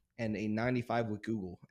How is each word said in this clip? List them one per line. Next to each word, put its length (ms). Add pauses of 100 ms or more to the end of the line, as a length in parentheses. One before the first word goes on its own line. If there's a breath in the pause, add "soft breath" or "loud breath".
(180)
and 180
a 120
ninety-five 600
with 160
Google. 360 (120)